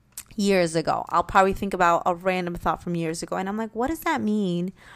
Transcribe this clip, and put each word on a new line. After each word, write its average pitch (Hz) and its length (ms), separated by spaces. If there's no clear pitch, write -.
years 190 400
ago. 151 340
I'll 175 140
probably 196 300
think 196 200
about 175 320
a 180 80
random 180 420
thought 165 280
from 175 120
years 165 280
ago, 175 140
and 190 120
I'm 202 80
like, 220 180
"What 240 120
does 320 140
that 302 200
mean?" 196 500